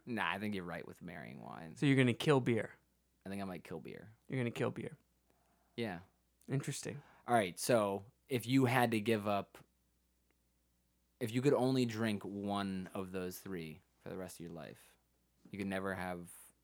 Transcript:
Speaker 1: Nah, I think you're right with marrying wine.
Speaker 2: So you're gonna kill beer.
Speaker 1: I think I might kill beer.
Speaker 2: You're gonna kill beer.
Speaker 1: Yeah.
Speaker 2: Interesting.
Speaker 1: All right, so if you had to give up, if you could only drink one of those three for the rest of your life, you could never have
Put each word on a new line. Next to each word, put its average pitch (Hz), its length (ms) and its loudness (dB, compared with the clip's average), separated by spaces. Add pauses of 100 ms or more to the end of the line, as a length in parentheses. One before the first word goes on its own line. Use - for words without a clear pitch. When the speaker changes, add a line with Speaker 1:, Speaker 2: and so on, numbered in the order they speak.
Speaker 1:
Nah, 101 240 -2
I 95 80 -2
think 104 160 -4
you're 92 100 -4
right 85 220 -8
with - 160 -16
marrying 71 400 -12
wine. 60 340 -12
Speaker 2:
So 151 100 2
you're 135 100 8
gonna 127 160 8
kill 135 280 4
beer. 120 300 2 (540)
Speaker 1:
I 95 60 -10
think 98 100 -6
I 95 60 -4
might 87 180 -10
kill 82 160 -10
beer. 62 300 -14 (180)
Speaker 2:
You're 131 100 -4
gonna 120 120 0
kill 117 200 -2
beer. 110 280 -10 (760)
Speaker 1:
Yeah. 101 240 -6 (520)
Speaker 2:
Interesting. 139 480 -4 (260)
Speaker 1:
All 120 80 4
right, 95 240 4
so 101 440 4 (260)
if 113 180 -2
you 135 200 6
had 123 240 4
to 110 100 2
give 104 280 0
up, 101 280 -2 (1600)
if 110 120 -4
you 127 80 0
could 135 140 4
only 127 320 4
drink 110 380 -2
one 98 680 -4
of 95 200 -6
those 92 260 -6
three 85 420 -10 (220)
for 92 80 -14
the 92 60 -8
rest 92 200 -10
of - 40 -14
your 85 120 -12
life, 73 260 -14 (720)
you 98 80 -10
could 98 100 -2
never 95 260 -2
have 90 240 -6 (460)